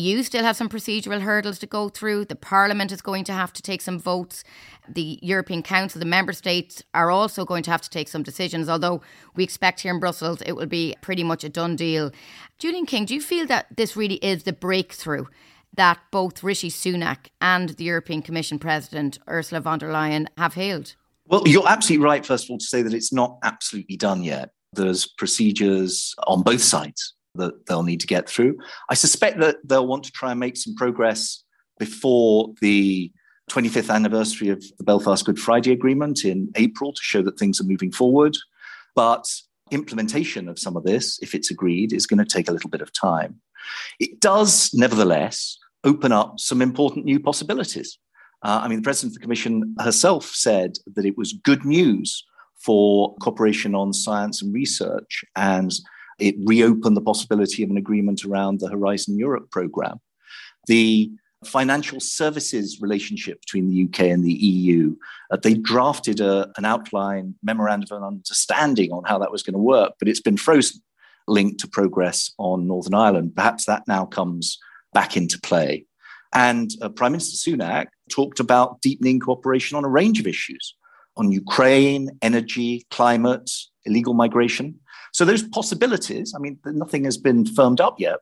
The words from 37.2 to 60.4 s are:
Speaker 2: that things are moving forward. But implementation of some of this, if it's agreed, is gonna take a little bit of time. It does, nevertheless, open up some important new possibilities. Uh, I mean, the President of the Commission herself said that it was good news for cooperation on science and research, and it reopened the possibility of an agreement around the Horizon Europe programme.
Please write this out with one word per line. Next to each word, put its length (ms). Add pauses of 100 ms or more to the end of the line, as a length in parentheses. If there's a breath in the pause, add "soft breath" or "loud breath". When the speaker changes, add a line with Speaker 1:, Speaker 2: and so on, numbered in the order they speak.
Speaker 2:
that 180
things 220
are 40
moving 260
forward. 440 (600 loud breath)
But 300 (460)
implementation 800
of 100
some 160
of 80
this, 380
if 120
it's 180
agreed, 420
is 140
gonna 180
take 240
a 20
little 180
bit 120
of 100
time. 480 (600 loud breath)
It 200
does, 540
nevertheless, 840 (260 soft breath)
open 280
up 280
some 220
important 440
new 140
possibilities. 800 (460 soft breath)
Uh, 200
I 40
mean, 120
the 40
President 280
of 40
the 80
Commission 560
herself 460
said 520 (180)
that 100
it 120
was 160
good 320
news 600 (300 soft breath)
for 600
cooperation 580
on 180
science 480
and 120
research, 720 (120)
and 360 (480 loud breath)
it 200
reopened 580
the 40
possibility 640
of 60
an 80
agreement 480
around 340
the 100
Horizon 480
Europe 340
programme. 480 (680 loud breath)